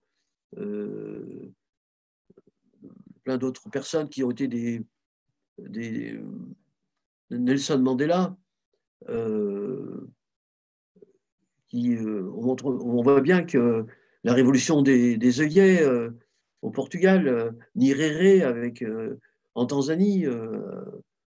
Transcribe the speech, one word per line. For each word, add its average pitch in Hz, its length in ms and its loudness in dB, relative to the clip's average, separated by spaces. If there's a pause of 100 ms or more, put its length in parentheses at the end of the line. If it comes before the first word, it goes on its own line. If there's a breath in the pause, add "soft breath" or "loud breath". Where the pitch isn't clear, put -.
(580)
euh, 104 960 -12 (1700)
plein 131 140 -4
d'autres 127 320 -8
personnes - 400 -6
qui 135 140 -8
ont 123 80 -2
été 127 180 -4
des, 117 340 -6 (760)
des, 113 600 -10 (1080)
Nelson 131 500 0
Mandela, 151 580 0 (720)
euh, 101 960 -6 (1600)
qui, 120 280 -2
euh, 107 400 -6
on 117 80 -8
montre, 127 220 -2
on 123 360 -2
voit 135 200 6
bien 175 220 2
que 120 420 0 (380 soft breath)
la 117 100 2
révolution 135 480 4
des, 123 360 4
des 123 240 2
œillets, 180 420 6
euh, 120 280 0 (500)
au - 80 -8
Portugal, 165 580 2
euh, 117 240 -2 (240 loud breath)
Nyerere 156 720 4
avec, 120 380 -4
euh, 110 360 -6 (360)
en 120 100 0
Tanzanie, 160 600 0
euh, 113 600 -8 (480)